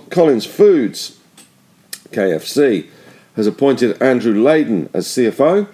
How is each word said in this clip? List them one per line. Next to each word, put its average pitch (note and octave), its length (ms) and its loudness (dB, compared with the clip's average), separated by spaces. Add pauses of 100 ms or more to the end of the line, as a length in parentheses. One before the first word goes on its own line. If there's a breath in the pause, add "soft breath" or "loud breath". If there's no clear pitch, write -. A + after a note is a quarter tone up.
Collins D3+ 380 2
Foods, F3+ 720 0 (920)
K F#2+ 220 0
F D#2 120 -6
C, C3 440 0 (460 loud breath)
has G#2+ 100 -2
appointed B2 560 0
Andrew A#2+ 320 0
Layden A#2 600 0
as F2 120 -4
C B2 220 -2
F G2+ 120 -4
O. F#3+ 340 0